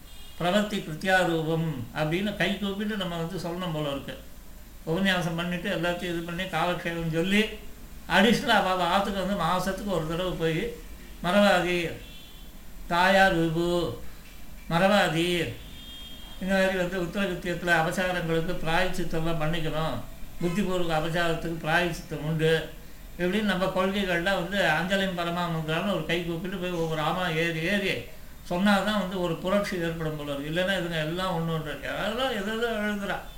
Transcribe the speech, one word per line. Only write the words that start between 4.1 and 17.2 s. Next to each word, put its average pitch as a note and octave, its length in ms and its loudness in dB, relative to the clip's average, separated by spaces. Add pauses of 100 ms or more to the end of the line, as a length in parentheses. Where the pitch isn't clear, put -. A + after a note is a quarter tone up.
உபன்யாசம் F3 480 2
பண்ணிட்டு F3 400 -2
எல்லாத்தையும் E3+ 280 -2
இது E3+ 180 -2
பண்ணி E3+ 220 -4
காலக்ஷேபம் E3+ 720 -2
சொல்லி F#3+ 280 4 (680)
அடிஷனலா G3+ 380 6
அவ F#3 500 4
ஆத்துக்கு G3 300 0
வந்து F#3 160 0
மாசத்துக்கு F#3 460 0
ஒரு D#3+ 180 0
தடவை E3+ 240 -2
போய், E3 440 0 (480)
"மறவாதீர் F3+ 760 4 (880)
தாயார் F#3 500 6
விபு, E3 560 2 (760)
மறவாதீர் E3+ 920 4 (800)
இந்த F#3+ 140 2
மாதிரி F#3+ 220 4
வந்து F3+ 260 0
உத்தரகிருத்தியத்துல F3 640 -2